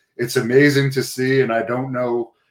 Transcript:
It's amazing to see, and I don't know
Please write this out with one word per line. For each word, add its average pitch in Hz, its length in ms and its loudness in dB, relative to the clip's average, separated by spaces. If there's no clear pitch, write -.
It's 120 180 -4
amazing 135 560 4
to 131 120 -2
see, 131 380 0
and 113 120 0
I 117 100 0
don't 127 300 -6
know 120 400 -4